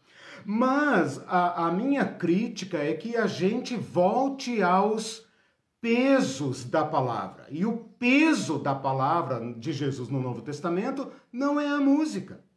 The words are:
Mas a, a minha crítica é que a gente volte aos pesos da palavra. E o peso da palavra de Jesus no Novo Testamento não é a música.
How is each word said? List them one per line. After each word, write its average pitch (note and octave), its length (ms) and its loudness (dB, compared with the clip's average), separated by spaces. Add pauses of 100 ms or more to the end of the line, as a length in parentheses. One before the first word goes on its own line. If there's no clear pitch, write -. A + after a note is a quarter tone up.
(440)
Mas A#3+ 840 2
a, F3 400 2
a E3+ 40 0
minha B3+ 320 2
crítica F3 760 -2
é D3 160 0
que A#3 200 -6
a A3 120 2
gente G#3 480 -2
volte A#3 880 0
aos G3 640 0 (520)
pesos A#3+ 840 2
da - 180 0
palavra. B2 680 -2
E D#3+ 120 -4
o A3+ 140 0 (220)
peso B3+ 580 4
da C#3 160 0
palavra C3 840 -2
de A#2 160 -8
Jesus B2+ 380 -4
no C3+ 100 -2
Novo B2 220 -6
Testamento F#3+ 680 -4 (200)
não C#4+ 280 0
é D4 80 -2
a C#4+ 120 -2
música. C#4 640 0 (140)